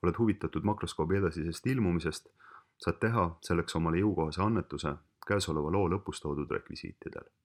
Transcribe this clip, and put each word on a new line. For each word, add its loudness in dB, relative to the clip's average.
oled 2
huvitatud 0
Makroskoobi 0
edasisest -2
ilmumisest, 0
saad -4
teha 2
selleks 0
omale 2
jõukohase 0
annetuse -2
käesoleva 0
loo 4
lõpus -2
toodud -4
rekvisiitidel. -8